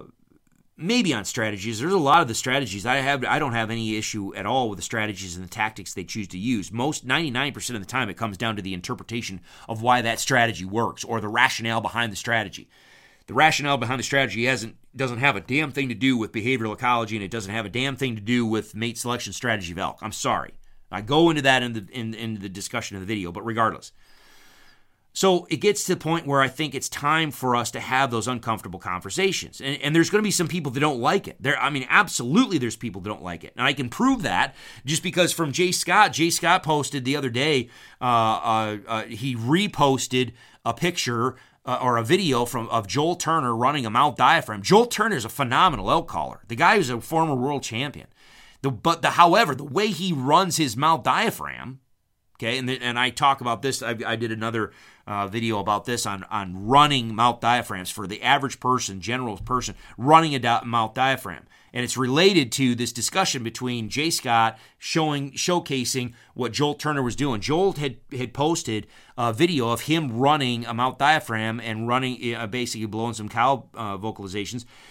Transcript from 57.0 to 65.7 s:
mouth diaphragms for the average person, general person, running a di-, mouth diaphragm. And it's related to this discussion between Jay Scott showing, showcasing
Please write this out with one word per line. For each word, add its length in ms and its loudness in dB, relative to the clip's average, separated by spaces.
mouth 260 4
diaphragms 520 0
for 160 -8
the 160 -8
average 360 2
person, 420 0
general 360 -4
person, 380 -4
running 340 6
a 60 0
di-, 260 2
mouth 300 -2
diaphragm. 500 -2
And 100 -4
it's 140 -4
related 560 4
to 200 4
this 200 -4
discussion 500 -2
between 460 -4
Jay 200 0
Scott 480 2
showing, 560 -2
showcasing 800 -2